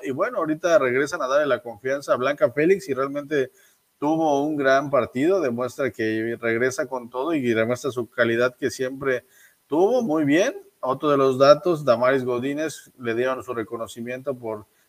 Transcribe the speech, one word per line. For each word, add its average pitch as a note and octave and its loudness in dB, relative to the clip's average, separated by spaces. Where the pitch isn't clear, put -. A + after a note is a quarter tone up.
y D3 -6
bueno, G3 -2
ahorita D#3+ 2
regresan C#3 0
a C3 -4
darle C#3+ 2
la B2 0
confianza C3 -4
a C3+ 2
Blanca C3+ 0
Félix, F3 2
y - 0
realmente C#3 -2
tuvo D3 2
un D#3 -2
gran C3+ 2
partido, C#3+ 0
demuestra B2 -4
que A2 -4
regresa A#2 0
con A#2+ -10
todo C3+ -4
y D3+ 0
demuestra A#2+ 0
su A#2+ -6
calidad A#2+ 2
que C3 -2
siempre C3 -4
tuvo, G#3 2
muy D#3 0
bien. F3+ 2
Otro C3+ -2
de C#3+ 4
los C3+ 2
datos, D3 4
Damaris B2+ 2
Godínez, C#3 -4
le A#2 -4
dieron B2+ -2
su B2 -8
reconocimiento A#2 -8
por A2 -10